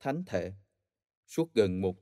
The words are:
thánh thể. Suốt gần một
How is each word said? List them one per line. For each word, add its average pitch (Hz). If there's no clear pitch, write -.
thánh 151
thể. 92
Suốt -
gần 95
một 92